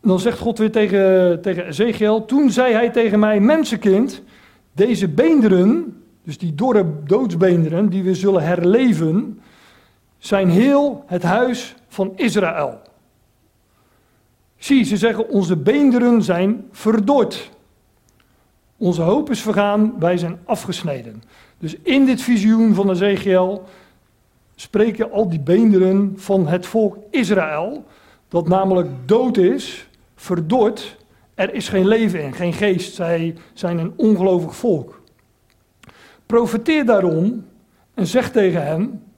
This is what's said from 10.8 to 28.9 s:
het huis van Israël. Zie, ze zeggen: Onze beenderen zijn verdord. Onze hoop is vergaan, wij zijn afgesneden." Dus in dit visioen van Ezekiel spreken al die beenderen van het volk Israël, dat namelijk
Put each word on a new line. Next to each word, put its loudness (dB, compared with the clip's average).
het -6
huis -2
van -6
Israël. -4
Zie, 0
ze -2
zeggen: -2
Onze 0
beenderen 2
zijn -2
verdord. 0
Onze -2
hoop 0
is -4
vergaan, 0
wij 0
zijn -6
afgesneden." -8
Dus -10
in 2
dit 0
visioen 2
van 0
Ezekiel 0
spreken -2
al 0
die -4
beenderen 2
van 0
het -2
volk -2
Israël, -2
dat -2
namelijk 2